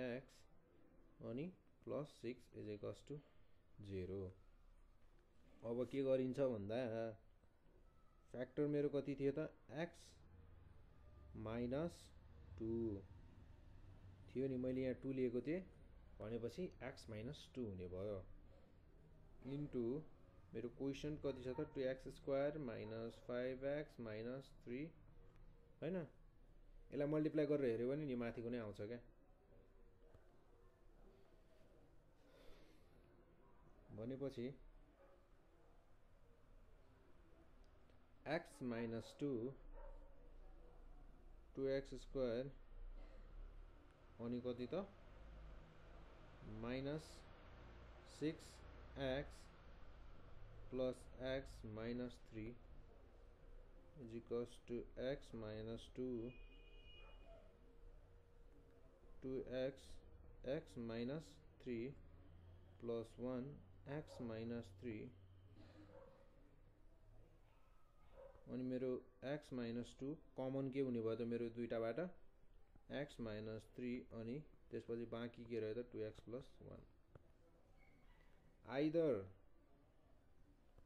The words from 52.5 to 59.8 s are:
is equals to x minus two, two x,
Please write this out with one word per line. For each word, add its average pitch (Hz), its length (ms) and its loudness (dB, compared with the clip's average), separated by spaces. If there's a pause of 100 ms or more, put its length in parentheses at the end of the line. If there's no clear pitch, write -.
is 113 140 -6
equals 120 360 0 (140)
to 120 100 2 (320)
x 143 180 0 (140)
minus 110 420 -2 (120)
two, 123 360 0 (3000)
two 131 140 0 (240)
x, 135 240 2 (720)